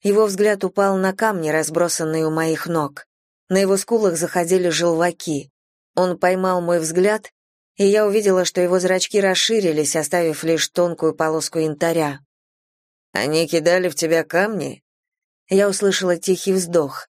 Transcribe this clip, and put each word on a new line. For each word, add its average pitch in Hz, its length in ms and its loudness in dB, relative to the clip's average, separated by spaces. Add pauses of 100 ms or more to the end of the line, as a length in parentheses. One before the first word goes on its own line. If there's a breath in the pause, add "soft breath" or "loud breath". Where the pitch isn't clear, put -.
Его 202 220 4
взгляд 202 380 0
упал 196 340 0
на 190 160 0
камни, 190 360 -2
разбросанные 160 760 -2
у - 20 0
моих 160 380 -2
ног. 151 380 -4 (440)
На 190 80 0
его 196 200 2
скулах 208 400 0
заходили 175 520 0
желваки. 165 800 -2 (460)
Он 180 220 0
поймал 185 440 0
мой 175 180 0
взгляд, 185 520 0 (460)
и 202 80 0
я 208 200 4
увидела, 196 380 2
что 180 180 -2
его 180 180 2
зрачки 185 400 0
расширились, 185 760 0
оставив 160 480 -2
лишь 160 240 0
тонкую 165 480 -2
полоску 160 440 -4
янтаря. 156 600 -2 (960)
«Они 151 340 0
кидали 170 400 2
в 165 80 -6
тебя 165 280 0
камни?» 170 600 -4 (680)
Я 202 200 4
услышала 190 480 0
тихий 190 340 -2
вздох. 170 560 -2 (100)